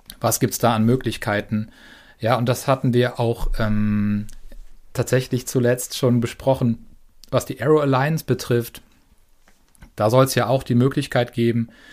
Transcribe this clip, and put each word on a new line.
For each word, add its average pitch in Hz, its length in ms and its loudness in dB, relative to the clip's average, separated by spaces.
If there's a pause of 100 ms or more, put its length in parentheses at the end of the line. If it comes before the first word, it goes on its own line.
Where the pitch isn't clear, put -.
(200)
was 117 180 0
gibt's 120 200 -2
da 117 160 2
an 110 100 2
Möglichkeiten? 110 840 -2 (500)
Ja, 117 160 2
und 113 120 0
das - 200 -2
hatten 131 260 2
wir 123 240 2
auch, 117 400 0
ähm, 104 680 0 (640)
tatsächlich 127 560 -2
zuletzt 123 480 0
schon 123 240 2
besprochen, 120 640 -2 (440)
was - 160 0
die - 160 -8
Aero 151 180 4
Alliance 143 440 0
betrifft. - 580 -2 (1120)
Da 107 140 2
soll's 131 240 4
ja 120 120 0
auch 131 160 0
die 123 120 -2
Möglichkeit 131 580 0
geben, 117 380 0 (220)